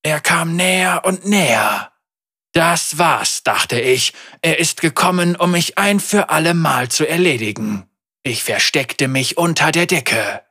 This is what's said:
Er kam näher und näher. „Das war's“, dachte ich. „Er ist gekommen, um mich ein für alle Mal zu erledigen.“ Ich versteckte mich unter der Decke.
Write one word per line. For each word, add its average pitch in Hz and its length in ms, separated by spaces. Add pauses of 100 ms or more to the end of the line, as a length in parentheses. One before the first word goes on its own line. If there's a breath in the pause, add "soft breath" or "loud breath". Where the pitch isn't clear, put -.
Er 151 180
kam 165 340
näher 185 480
und 190 220
näher. 120 680 (600)
„Das 165 480
war's“, 120 420
dachte 120 400
ich. 127 320 (300 loud breath)
„Er 160 160
ist - 200
gekommen, 175 560
um 175 180
mich 175 260
ein 202 200
für 202 300
alle 156 240
Mal 135 360
zu - 180
erledigen.“ 110 840 (320)
Ich 117 220
versteckte 131 640
mich 131 300
unter 165 340
der 170 160
Decke. - 640